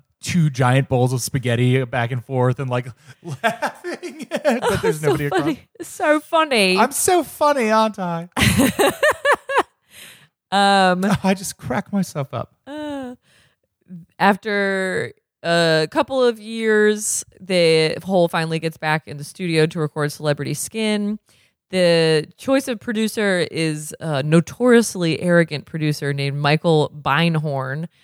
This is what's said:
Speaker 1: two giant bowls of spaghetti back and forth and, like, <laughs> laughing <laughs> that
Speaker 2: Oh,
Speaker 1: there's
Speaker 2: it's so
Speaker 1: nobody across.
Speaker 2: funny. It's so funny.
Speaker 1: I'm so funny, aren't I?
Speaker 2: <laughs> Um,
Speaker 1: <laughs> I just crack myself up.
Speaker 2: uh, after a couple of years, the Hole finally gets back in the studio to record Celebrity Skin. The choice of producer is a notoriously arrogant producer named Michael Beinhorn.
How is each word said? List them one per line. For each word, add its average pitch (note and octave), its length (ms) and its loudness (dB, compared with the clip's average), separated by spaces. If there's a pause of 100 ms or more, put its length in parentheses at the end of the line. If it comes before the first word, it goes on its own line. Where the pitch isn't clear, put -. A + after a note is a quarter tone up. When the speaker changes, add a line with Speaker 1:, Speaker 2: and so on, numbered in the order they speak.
(220)
Speaker 1:
two D#3+ 280 2
giant C3 380 2
bowls B2+ 240 2
of B2 100 -2
spaghetti B2 600 0
back A#2+ 280 -4
and B2 120 -6
forth B2+ 360 0
and, C3+ 100 -6
like, B2 180 -4 (200)
<laughs> - 160 -20 (200)
laughing D4+ 840 -6
<laughs> - 40 -18
that C4+ 320 0
Speaker 2:
Oh, G#4 140 0
Speaker 1:
there's A4 180 0
Speaker 2:
it's D3+ 80 -10
so D3+ 40 0
Speaker 1:
nobody D3 180 0
across. E4+ 160 -2
Speaker 2:
funny. C#4+ 180 -2 (180)
It's E4+ 120 -14
so D4+ 320 0
funny. A#3+ 560 2
Speaker 1:
I'm B3 160 4
so F4+ 300 2
funny, C#4 480 0
aren't A3 280 0
I? F3 360 -6
Speaker 2:
<laughs> - 560 2 (1600)
Um, F#3+ 520 4 (100)
Speaker 1:
<laughs> - 100 0
I G3 100 4
just F#3+ 240 -8
crack - 340 -6
myself E3+ 420 -4
up. A#2 200 -8 (140)
Speaker 2:
uh, C#4 480 -10 (1040)
after G3 920 -2 (320)
a E3 480 2
couple C4+ 320 0
of A#3 160 2
years, G#3+ 840 0 (160)
the E3 640 2
Hole F3+ 240 2
finally D#3+ 320 -2
gets D#3+ 180 -6
back D#3 300 -2
in D3 100 -12
the C#3+ 60 -12
studio D#3+ 440 0
to E3 120 -6
record D3+ 320 -4
Celebrity C#3+ 420 -4
Skin. G#3+ 640 -4 (520)
The E3 560 2 (100)
choice C4+ 300 0
of A#3+ 120 -6
producer G#3 600 -2 (120)
is D#3 480 -4
a D3 240 -2
notoriously F3+ 960 2
arrogant E3+ 460 2
producer D3+ 480 -2
named C#3 240 -4
Michael D3+ 540 2 (100)
Beinhorn. D3 840 -2 (160)